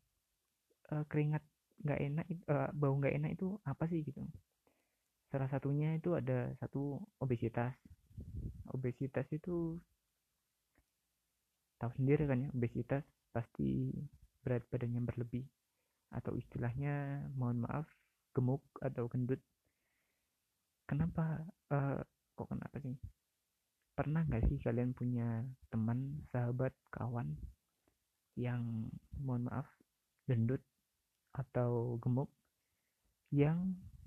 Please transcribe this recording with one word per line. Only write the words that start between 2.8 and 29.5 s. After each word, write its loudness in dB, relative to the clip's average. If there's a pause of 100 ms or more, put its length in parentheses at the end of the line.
nggak 2
enak 0
itu -2
apa -2
sih 0
gitu? -8 (1120)
Salah 0
satunya 0
itu 0
ada 0
satu -4 (160)
obesitas. 0 (960)
Obesitas -2
itu -2 (1900)
tahu -4
sendiri 6
kan 2
ya, -2
obesitas 0 (320)
pasti 0 (560)
berat 0
badannya 0
berlebih -4 (720)
atau -4
istilahnya, -2
mohon 0
maaf, -4 (400)
gemuk 2 (160)
atau -2
gendut. 0 (1400)
Kenapa, 2 (320)
eh, 2 (380)
kok -6
kenapa -6
sih? -4 (1000)
Pernah 2
nggak 4
sih 4
kalian 2
punya 0 (280)
teman, 0
sahabat, 2 (220)
kawan -2 (1040)
yang, -2 (280)
mohon 0